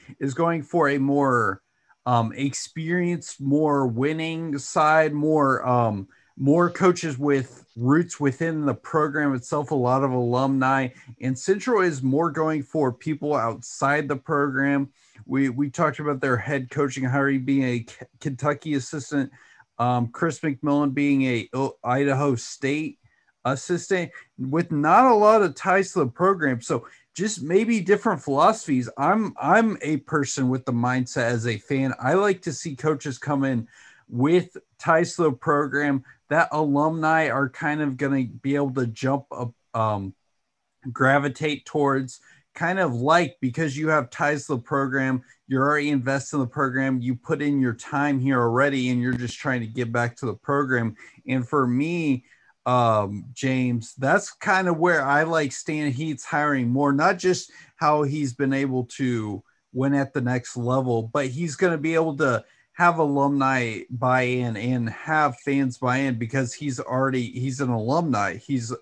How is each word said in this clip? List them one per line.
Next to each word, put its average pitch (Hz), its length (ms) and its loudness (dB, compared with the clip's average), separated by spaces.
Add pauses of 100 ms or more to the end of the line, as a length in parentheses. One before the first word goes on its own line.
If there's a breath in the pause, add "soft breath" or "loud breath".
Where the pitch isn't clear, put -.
(200 loud breath)
is 139 140 -4
going 165 300 0
for 156 260 2
a 143 80 0
more, 131 640 2 (460)
um, 117 260 2
experienced, 160 1040 -4
more 143 480 2
winning 160 680 -2
side, 156 560 2
more, 147 540 2
um, 113 400 2 (300 soft breath)
more 160 320 4
coaches 175 480 0
with 139 460 -2 (140)
roots 151 420 2
within 151 460 -2
the 131 80 0
program 151 600 0
itself, 143 360 -4
a 151 40 0
lot 131 280 2
of 135 80 0
alumni. 131 760 0 (320 loud breath)
And 127 160 -4
Central 208 440 0
is 151 220 0
more 147 280 2
going 156 320 -2
for 139 280 0
people 147 440 -4
outside 135 720 -2
the 143 100 -4
program. 139 720 0 (360 soft breath)
We, 135 240 0
we 135 200 -2
talked 151 300 -2
about 147 200 -2
their 131 160 2
head 131 340 -4
coaching 139 360 -2
hire 139 340 2
being 135 240 0
a 123 180 -2
K-, - 240 -18 (140)
Kentucky 147 540 -4
assistant, 139 580 -4 (480 soft breath)
um, 120 300 0
Chris 160 320 -2
McMillan 143 520 0
being 143 300 2
a 123 300 -2
Il-, 131 320 -4
Idaho 135 500 2
State 143 640 -6 (460)
assistant 170 640 -2 (260 loud breath)
with 147 340 -2
not 170 380 6
a 233 60 6
lot 214 260 6
of 160 140 0
ties 190 380 0
to 180 60 0
the 131 80 2
program. 151 540 0
So 131 240 -4 (280 loud breath)
just 202 280 -4
maybe 208 380 2
different 196 420 2
philosophies. 143 760 2
I'm, 185 420 2
I'm 202 420 4
a 151 160 -2
person 135 520 -2
with 127 160 -2
the 123 80 -2
mindset 123 500 0
as 117 240 0
a 110 120 -2
fan. 135 380 -2
I 131 180 0
like 196 260 2
to 165 100 -6
see 139 240 -8
coaches 147 420 -2
come 139 280 -2
in 120 240 -2 (400 soft breath)
with 160 480 2 (220)
ties 170 360 2
to 175 80 0
the 151 80 4
program 143 720 0 (260 soft breath)
that 156 220 2
alumni 156 760 2
are 135 200 0
kind 151 320 -4
of 135 160 -2
gonna 139 280 0
be 135 300 -4
able 143 180 0
to 127 140 0
jump 131 440 -2
up, 120 220 -8 (200)
um, 104 400 -2 (800)
gravitate 139 760 0
towards, 135 540 -2 (340 soft breath)
kind 180 260 -2
of 156 140 0
like, 147 480 2
because 135 360 -4
you 156 120 -2
have 147 200 2
ties 147 380 -2
to 143 80 -2
the 117 60 -6
program, 131 640 -2 (240 soft breath)
you're 131 180 0
already 147 240 0
invested 135 480 -2
in 139 40 0
the 123 60 -2
program, 131 540 -2
you 123 140 -2
put 151 260 -4
in 143 180 0
your 123 140 2
time 139 460 -2
here 127 220 2
already, 127 480 2
and 123 120 0
you're 123 120 0
just 123 240 -6
trying 127 240 -2
to 110 60 -8
give 117 240 -6
back 120 260 -2
to 135 80 -8
the 107 80 -4
program. 127 600 -2 (320 loud breath)
And 127 200 -2
for 139 200 2
me, 143 580 0 (400 soft breath)
um, 110 680 2
James, 127 600 -2
that's 151 360 0
kind 190 360 0
of 170 100 2
where 160 280 2
I 143 180 4
like 160 280 0
Stan 151 400 -4
Heat's 147 340 -6
hiring 143 440 0
more, 139 220 2
not 175 280 2
just 180 320 -2 (240 loud breath)
how 151 280 2
he's 139 300 -2
been 135 200 0
able 131 320 -2
to 113 580 -4 (300)
win 135 200 0
at 139 200 -2
the 135 80 -2
next 123 360 -4
level, 123 460 0
but 135 240 -2
he's 147 280 -6
gonna 175 220 0
be 160 160 -2
able 160 240 0
to 131 260 2 (300 soft breath)
have 175 260 2
alumni 139 800 0 (100)
buy 127 340 2
in 123 340 -2
and 120 320 -2
have 151 500 0
fans 139 380 -2
buy 127 200 0
in 135 220 0
because 120 340 -2
he's 139 240 -6
already, 131 540 -2
he's 131 300 -6
an 127 80 0
alumni. 117 640 0
He's 120 460 -4